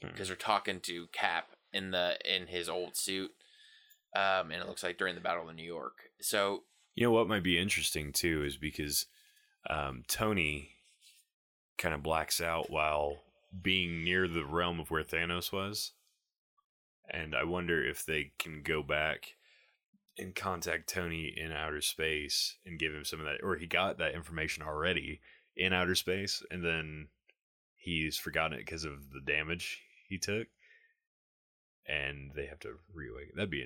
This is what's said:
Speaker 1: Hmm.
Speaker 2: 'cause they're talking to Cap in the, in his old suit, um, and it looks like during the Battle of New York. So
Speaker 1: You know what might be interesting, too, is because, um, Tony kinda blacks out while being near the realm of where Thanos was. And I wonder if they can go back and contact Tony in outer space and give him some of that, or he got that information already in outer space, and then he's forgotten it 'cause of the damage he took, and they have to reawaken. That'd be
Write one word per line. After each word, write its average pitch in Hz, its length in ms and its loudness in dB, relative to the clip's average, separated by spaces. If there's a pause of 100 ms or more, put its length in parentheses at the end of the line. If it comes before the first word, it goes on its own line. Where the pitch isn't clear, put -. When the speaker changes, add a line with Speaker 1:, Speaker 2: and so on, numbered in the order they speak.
Speaker 1:
Hmm. - 140 -8
Speaker 2:
'cause 95 120 -6
they're 92 80 -4
talking 98 460 2
to 85 260 -6
Cap - 480 0 (160)
in 95 200 -4
the, 87 340 4
in 90 220 2
his 87 220 -4
old 87 280 -2
suit, 95 340 -2 (840)
um, 95 360 4
and 87 100 -4
it 90 60 -6
looks 92 160 -8
like 90 140 -2
during 92 180 2
the 87 60 -10
Battle 87 280 -2
of 82 60 -12
New 82 80 -10
York. 82 460 -8 (120)
So 101 440 2 (300)
Speaker 1:
You - 100 4
know 120 60 8
what 113 160 8
might 101 160 4
be 87 140 6
interesting, 80 560 2
too, 80 300 4
is 71 140 -2
because, 73 500 -2 (640)
um, 69 380 -2
Tony 80 680 0 (1000)
kinda 80 200 0
blacks 78 440 2
out 82 280 0
while 76 540 0 (360)
being 87 440 2
near 90 240 4
the 82 180 0
realm 85 340 0
of 78 120 -6
where 80 120 2
Thanos 85 480 -2
was. 101 420 -4 (1160)
And 78 260 -2
I 64 80 4
wonder 85 400 2
if 73 220 -2
they 76 320 0
can 78 260 -8
go 78 200 2
back 76 520 0 (840)
and 92 180 -6
contact 87 520 -2
Tony 82 480 -2
in 80 160 -4
outer 76 300 -2
space 78 840 0
and 87 140 -10
give 78 140 2
him 76 100 -8
some 78 160 -6
of 78 60 -6
that, 73 180 -4
or 92 140 0
he 82 100 -8
got 87 300 2
that 78 180 0
information 80 480 -4
already 76 580 0 (340)
in 92 180 4
outer 90 220 4
space, - 560 0
and 90 120 -4
then 78 460 -2 (640)
he's 80 420 -2
forgotten 80 420 0
it 53 60 -10
'cause 80 200 -6
of 71 260 -8
the 69 100 -10
damage 76 600 -2 (260)
he 98 120 -6
took, 107 280 -2 (1400)
and 71 500 -4
they 71 120 -4
have 76 120 -14
to 55 200 -12 (140)
reawaken. 71 420 -12
That'd 95 140 -2
be 71 160 -2